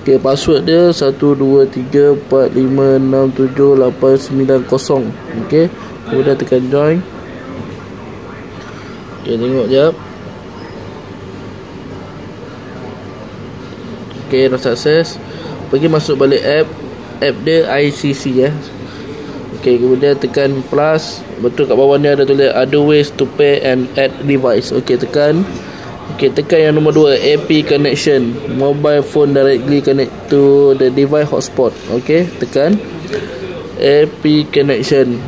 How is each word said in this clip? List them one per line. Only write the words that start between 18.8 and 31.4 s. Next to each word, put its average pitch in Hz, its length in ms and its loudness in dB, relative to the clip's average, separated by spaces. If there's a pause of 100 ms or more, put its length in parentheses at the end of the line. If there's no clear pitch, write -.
Okey, 123 160 2
kemudian 131 400 2
tekan 139 400 0 (160)
plus. 156 480 0 (160)
Betul 123 320 -2
kat 113 80 2
bawah 139 240 4
ni 143 80 2
ada 143 160 4
tulis 139 240 4
other 139 320 2
ways 147 320 4
to 127 240 -2
pay 143 240 4
and 127 320 0
add 135 160 2 (160)
device. 131 480 0
Okey, 131 240 0
tekan. 151 480 2 (720)
Okey, 131 160 2
tekan 156 320 2
yang 151 160 4
nombor 151 160 4
dua, 147 240 6
A 147 160 4
P 151 240 2
connection. 143 720 2 (240)
Mobile 147 480 2
phone 143 320 2
directly 135 480 2
connect 135 480 0
to 139 480 6
the 131 80 4
device 139 400 2
hotspot. 135 480 -2 (160)